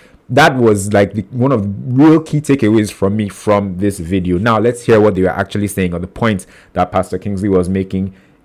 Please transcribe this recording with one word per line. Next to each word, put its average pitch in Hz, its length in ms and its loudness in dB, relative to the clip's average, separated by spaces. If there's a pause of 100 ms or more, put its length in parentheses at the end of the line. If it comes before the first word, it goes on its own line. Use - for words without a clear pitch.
(300)
that 143 260 4
was, 107 380 2
like, 101 200 2
the, 104 80 -6 (100)
one 131 200 0
of 113 120 0
the 123 400 0
real 160 160 6
key 156 200 -4
takeaways 110 520 0
from 98 260 -2
me 107 100 -2
from 101 500 -2
this 98 220 -2
video. 90 380 -2
Now, 101 200 0
let's 117 260 -2
hear 113 160 4
what 104 160 2
they 92 60 0
were 92 80 2
actually 101 380 -4
saying, 92 260 -4
or 85 60 -6
the 90 80 -10
point 107 380 -4 (260)
that 90 220 -2
Pastor 95 260 -2
Kingsley 101 300 -4
was 92 180 2
making 95 480 -4 (300)